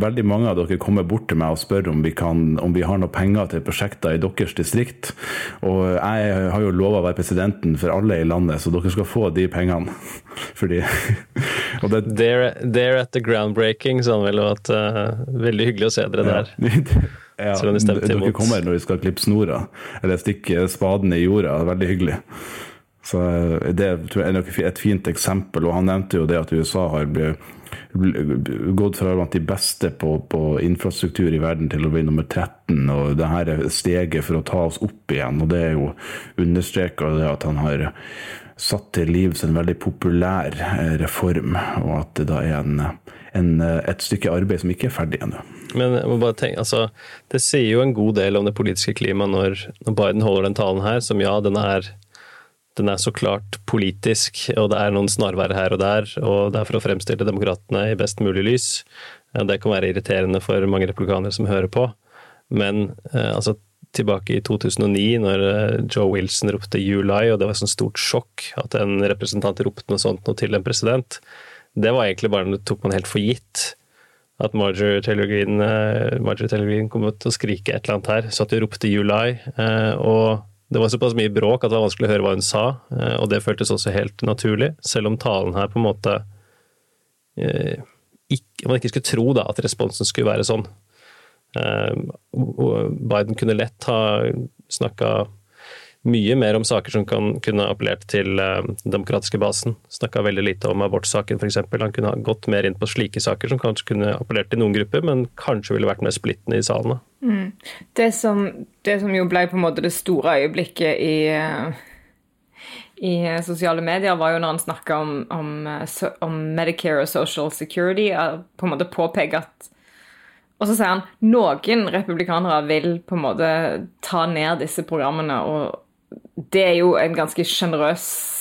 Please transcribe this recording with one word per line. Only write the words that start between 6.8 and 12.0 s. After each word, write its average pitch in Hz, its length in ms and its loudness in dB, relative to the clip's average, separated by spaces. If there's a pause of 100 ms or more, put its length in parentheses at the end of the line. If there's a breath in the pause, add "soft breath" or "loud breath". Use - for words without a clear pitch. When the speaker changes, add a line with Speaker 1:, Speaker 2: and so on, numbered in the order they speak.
Speaker 1:
å 87 60 0
være 87 100 0
presidenten 90 600 0
for 85 140 0
alle 98 280 2
i 82 60 0
landet, 82 340 2
så - 120 -2
dere 87 200 0
skal 95 140 0
få 101 280 0
de 92 140 2
pengene. 87 400 0 (360 loud breath)
<laughs> - 320 -14
Fordi, 87 260 0 (1040 loud breath)
og 101 80 0
det 107 260 0